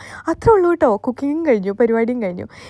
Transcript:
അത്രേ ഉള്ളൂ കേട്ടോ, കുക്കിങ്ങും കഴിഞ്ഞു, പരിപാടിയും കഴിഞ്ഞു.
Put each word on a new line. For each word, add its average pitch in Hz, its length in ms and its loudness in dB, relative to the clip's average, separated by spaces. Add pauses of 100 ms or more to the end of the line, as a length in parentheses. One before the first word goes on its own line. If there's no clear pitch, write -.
(300)
അത്രേ 339 240 0
ഉള്ളൂ 349 160 4
കേട്ടോ, 320 180 2 (160)
കുക്കിങ്ങും 277 420 -4
കഴിഞ്ഞു, 202 320 0
പരിപാടിയും 233 440 0
കഴിഞ്ഞു. 185 240 -6 (240)